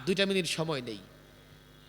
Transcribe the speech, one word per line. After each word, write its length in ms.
দুইটা 180
মিনিট 220
সময় 340
নেই। 180